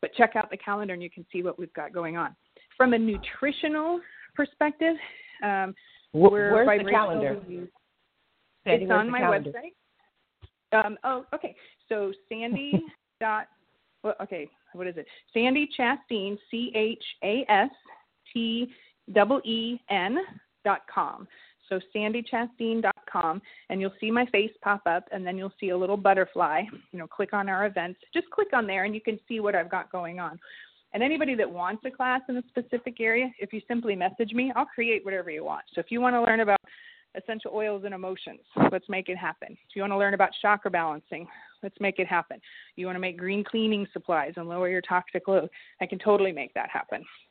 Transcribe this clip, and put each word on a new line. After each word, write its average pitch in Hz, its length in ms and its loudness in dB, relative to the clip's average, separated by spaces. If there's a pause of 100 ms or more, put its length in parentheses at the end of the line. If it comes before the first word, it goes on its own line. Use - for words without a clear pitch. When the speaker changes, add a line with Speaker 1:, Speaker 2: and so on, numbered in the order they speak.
Speaker 1:
But - 140 -6
check 226 220 6
out 214 140 0
the 202 60 -8
calendar, 202 380 -4
and 175 80 -10
you 170 80 -10
can 170 200 -18
see 180 120 -4
what 175 160 -6
we've 170 160 -12
got 151 180 -10
going 170 240 -6
on. 151 180 -4 (420)
From 254 180 6
a 226 40 6
nutritional 302 1040 -2 (340)
perspective, 302 640 0 (460)
um, 196 320 -2 (380)
Speaker 2:
Wh-, 175 180 12
Speaker 1:
we're 202 220 4
Speaker 2:
where's 226 140 8
the 208 180 6
Speaker 1:
vibrational 196 80 0
Speaker 2:
calendar? 180 420 2 (120)
Speaker 1:
beings. 90 220 -10 (960)
Speaker 2:
Sandy, 175 200 4
Speaker 1:
It's 185 60 0
Speaker 2:
where's 214 100 6
Speaker 1:
on 220 60 2
Speaker 2:
the 247 60 -2
Speaker 1:
my 247 80 0
Speaker 2:
calendar? 175 320 2 (1200)
Speaker 1:
website. 214 140 6
Um, 208 180 -8
oh, 262 200 -2 (100)
okay. 302 220 -8 (320)
So 202 240 -2 (160)
Sandy 247 560 -2 (160)
<laughs> - 200 -20
dot, 220 260 -2 (560)
well, 214 200 -2
okay, 190 260 -10 (260)
what 180 120 -10
is 175 100 -8
it? 151 100 -12 (260)
Sandy 262 360 2 (100)
Chasteen, 233 600 -2 (120)
C 240 240 -4
H 220 280 0 (220)
A 214 240 0
S 214 220 4 (640)
T 233 380 -2 (380)
E 202 120 6 (240)
E 226 360 -4 (100)
N 202 280 0 (460)
dot 196 180 2 (100)
com. 180 340 -2 (420)
So 190 120 -2 (120)
sandy 214 300 -2
chasteen 226 600 -2
dot 254 140 0 (140)
com, 175 300 -2 (280)
and 190 120 -4
you'll 190 200 -2
see 220 100 -2
my 240 160 2
face 220 240 2 (120)
pop 202 240 0
up, 175 260 2
and 190 120 -6
then 185 140 -4
you'll 190 220 -8
see 202 80 -4
a 180 80 0
little 185 200 0
butterfly. 185 640 4 (300)
You 180 60 -12
know, 160 80 -10
click 196 260 -6
on 196 160 -2
our 196 180 0
events. 185 340 -4 (120)
Just 349 180 -2
click 403 220 0
on 233 140 2
there, 190 180 -2
and 208 100 -2
you 220 60 -8
can 214 280 -4
see 233 120 -4
what 202 140 2
I've 175 160 0
got 185 220 -6
going 175 260 -8
on. 165 200 -10 (540)
And 214 100 -2
anybody 277 340 0
that 214 120 2
wants 175 380 -6
a 254 40 -8
class 254 380 0
in 247 80 -4
a 247 120 -4
specific 240 520 -6
area, 233 380 0
if 202 140 -10
you 214 160 -8
simply 233 260 -2
message 190 380 -2
me, 247 240 -2
I'll 269 100 0
create 233 380 -2
whatever 185 260 -6
you 156 140 -8
want. 151 280 -8
So 170 80 -4
if 165 100 -6
you 233 100 -2
wanna 247 220 4
learn 226 180 4
about 208 180 4 (580)
essential 220 380 -10
oils 208 300 -4
and 196 100 -8
emotions, 185 460 -10 (320)
let's 185 160 -4
make 190 200 -4
it 180 80 -4
happen. 170 360 -10
If - 240 -20
you 196 60 -4
wanna 196 160 0
learn 202 160 4
about 190 160 4 (120)
chakra 208 280 2
balancing, 165 580 -4 (340)
let's 196 180 -10
make 196 180 0
it 196 80 0
happen. 170 340 -2 (340)
You 180 120 -8
wanna 185 120 -6
make 185 200 -6
green 196 260 -2
cleaning 220 480 0
supplies 165 440 -2
and 170 120 -8
lower 180 200 -2
your 180 120 0
toxic 180 480 -2
load, 185 200 4 (320)
I 185 60 -2
can 190 140 -6
totally 202 320 4
make 139 220 -10
that - 160 -4
happen. - 340 -6 (260)